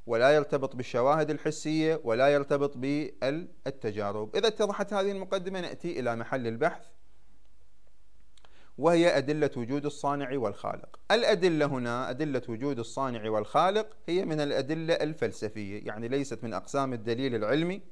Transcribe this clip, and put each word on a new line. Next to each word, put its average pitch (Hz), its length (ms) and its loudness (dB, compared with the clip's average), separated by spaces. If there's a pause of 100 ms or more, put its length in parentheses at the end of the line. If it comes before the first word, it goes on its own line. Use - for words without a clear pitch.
ولا 117 240 6
يرتبط 143 460 4
بالشواهد 135 540 4
الحسية 156 760 0
ولا 117 240 6
يرتبط 143 480 4
بالتجارب. 127 1600 -2
إذا 202 120 4
اتضحت 208 440 0
هذه 202 180 2
المقدمة 190 500 -4
نأتي - 400 -6
إلى 120 160 0
محل 117 300 -4
البحث، 117 380 -2 (1900)
وهي 170 380 6
أدلة 143 400 2
وجود 131 300 -2
الصانع 143 520 -2
والخالق. - 640 -4 (100)
الأدلة 180 560 4
هنا، 123 440 -2
أدلة 131 380 -2
وجود 123 300 -4
الصانع 117 520 -4
والخالق، 165 680 2 (120)
هي 180 160 0
من 156 160 -2
الأدلة 147 540 0
الفلسفية، 107 920 -4
يعني 113 220 -6
ليست 127 360 -2
من 113 100 -4
أقسام 135 380 -2
الدليل 117 420 -2
العلمي. 147 460 0 (120)